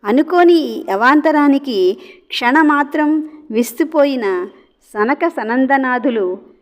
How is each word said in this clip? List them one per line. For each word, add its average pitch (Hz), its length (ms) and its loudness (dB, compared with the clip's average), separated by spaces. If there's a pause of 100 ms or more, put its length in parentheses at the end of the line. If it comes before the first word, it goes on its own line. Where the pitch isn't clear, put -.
అనుకోని 320 500 2
ఈ 262 360 -2
అవాంతరానికి 277 1080 2 (300)
క్షణమాత్రం 302 1000 0 (220)
విస్తుపోయిన 240 960 -2 (440)
సనక 262 340 -2
సనందనాథులు 247 1080 -2 (240)